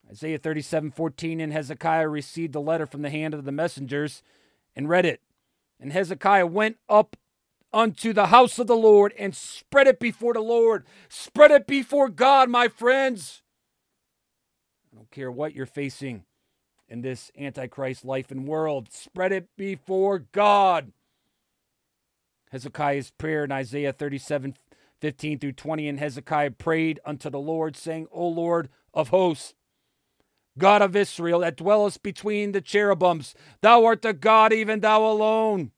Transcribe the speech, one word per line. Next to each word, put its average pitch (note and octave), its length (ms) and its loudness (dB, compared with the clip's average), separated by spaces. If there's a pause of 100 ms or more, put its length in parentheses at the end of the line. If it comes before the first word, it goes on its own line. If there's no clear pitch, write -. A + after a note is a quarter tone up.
Isaiah D3+ 280 -10
thirty-seven D3+ 540 -6
fourteen, E3 480 -8
"And D#3 140 -8
Hezekiah D#3 560 -4
received D3+ 420 -8
the D3 100 -6
letter D#3 240 -2
from C#3+ 180 -12
the C#3+ 60 -6
hand D#3 240 -6
of D3 120 -12
the C#3 80 -8
messengers C#3+ 680 -6 (540)
and D3+ 140 -8
read F3+ 160 2
it. D#3 160 -4 (580)
And C#3 140 -14
Hezekiah F3+ 540 2
went G#3+ 300 -2 (120)
up G#3+ 260 4 (560)
unto A3+ 400 -2
the G3+ 160 2
house A#3+ 320 6
of A#3 80 -4
the A#3 80 2
Lord G#3 420 6
and G3+ 160 -8
spread - 540 0
it C4 140 4
before A#3 320 -4
the A3+ 80 -2
Lord. A3+ 440 0 (220)
Spread - 440 6
it D4 160 4
before C#4 420 0
God, C4 400 4
my A#3+ 180 2
friends." B3 760 -2 (1500)
I A2 60 -20
don't A2+ 140 -20
care C3 200 -12
what D3 240 -10
you're C3 100 -8
facing C3 600 -12 (640)
in A#2+ 120 -14
this B2+ 380 -12
antichrist C3 640 -10
life C3 260 -8
and C3+ 160 -12
world. D3+ 460 -6
Spread - 400 -6
it F#3+ 240 -6
before G3 640 -4
God. F#3+ 720 2 (1600)
Hezekiah's C3+ 640 -6
prayer D#3 320 -6
in C#3 80 -8
Isaiah C#3 400 -6
thirty-seven C#3 640 -8 (460)
fifteen D3+ 360 -8
through C#3 140 -8
twenty, D3+ 380 -8
and C#3+ 100 -8
Hezekiah D3 520 -4
prayed D#3+ 520 -2
unto D3+ 260 -10
the C#3 100 -8
Lord, D#3+ 360 -6
saying, D#3+ 340 -12
O E3+ 160 -8
Lord E3+ 440 -2 (240)
of D#3 160 -2
hosts, F3+ 440 0 (1040)
God G3 240 6
of G3 140 0
Israel, F3 460 -2
that E3 160 -4
dwellest G3+ 460 0
between G#3 500 -6
the G3 80 -4
cherubims, F3+ 760 0 (240)
thou A#3 240 6
art A3+ 180 2
the A3 120 -2
God, A3 400 4
even A3 260 -2
thou G#3+ 260 2
alone. G#3+ 720 0